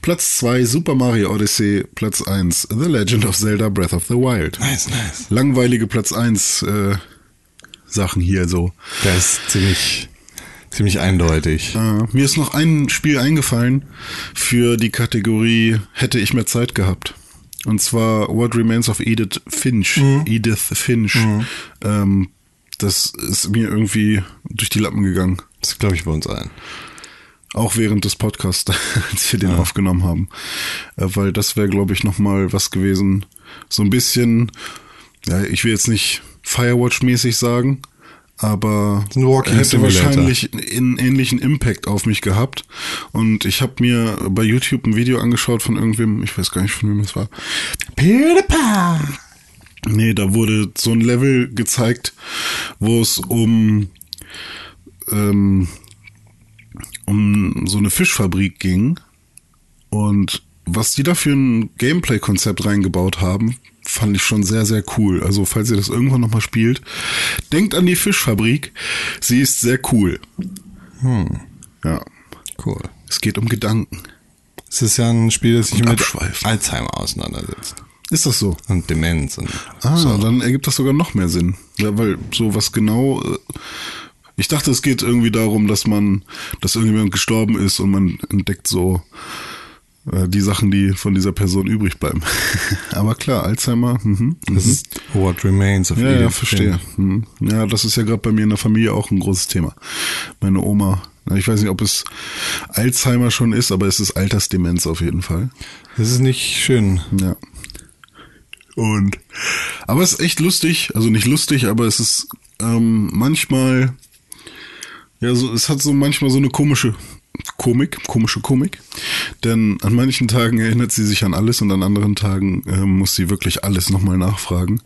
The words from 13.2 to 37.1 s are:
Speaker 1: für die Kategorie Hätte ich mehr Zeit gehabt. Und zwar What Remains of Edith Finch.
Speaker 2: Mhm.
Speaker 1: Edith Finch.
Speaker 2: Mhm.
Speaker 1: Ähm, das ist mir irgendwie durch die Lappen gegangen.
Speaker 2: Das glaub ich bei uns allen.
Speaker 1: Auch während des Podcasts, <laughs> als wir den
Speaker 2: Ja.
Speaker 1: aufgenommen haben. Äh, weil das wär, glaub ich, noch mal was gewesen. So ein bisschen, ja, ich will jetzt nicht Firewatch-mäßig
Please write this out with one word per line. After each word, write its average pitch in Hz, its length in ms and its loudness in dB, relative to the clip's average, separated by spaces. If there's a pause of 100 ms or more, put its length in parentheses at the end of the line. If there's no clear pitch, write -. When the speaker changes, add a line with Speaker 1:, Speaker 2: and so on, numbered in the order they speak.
Speaker 1:
für 120 440 2
die 110 120 0
Kategorie 113 880 2 (160)
Hätte 127 260 -2
ich 104 140 0
mehr 117 140 0
Zeit - 280 -2
gehabt. 95 380 -2 (520)
Und 107 160 0
zwar 110 480 0
What 117 260 0
Remains 113 340 2
of 107 120 -2
Edith 110 460 -2
Finch. 113 500 0
Speaker 2:
Mhm. 139 280 4
Speaker 1:
Edith 113 480 0
Finch. 117 420 0
Speaker 2:
Mhm. 110 300 2 (380)
Speaker 1:
Ähm, 98 460 2 (500)
das - 340 -2 (160)
ist - 220 -2
mir 110 180 2
irgendwie 107 540 2 (260)
durch - 200 -6
die 107 100 0
Lappen 104 240 0
gegangen. 92 340 0 (240)
Speaker 2:
Das - 160 -4
glaub 101 160 0
ich 82 120 -4
bei 82 60 -2
uns 78 140 -4
allen. - 240 -8 (1040)
Speaker 1:
Auch 107 220 -2
während 107 300 0
des 98 100 -2
Podcasts, - 560 -2 (200)
<laughs> - 200 -2
als - 220 -2
wir 101 60 -2
den 92 120 2
Speaker 2:
Ja. 87 60 2
Speaker 1:
aufgenommen 90 460 0
haben. 87 260 0 (680)
Äh, 101 180 -6
weil 98 200 0
das - 240 -2
wär, 104 100 2
glaub 98 240 0
ich, 92 140 -2
noch 98 120 0
mal 98 360 2
was - 180 -2
gewesen. 98 540 2 (440)
So 107 140 0
ein 98 80 4
bisschen, 120 600 2 (760)
ja, 92 160 0
ich 98 200 -2
will 113 100 2
jetzt 104 160 0
nicht - 340 -2 (200)
Firewatch-mäßig 120 920 2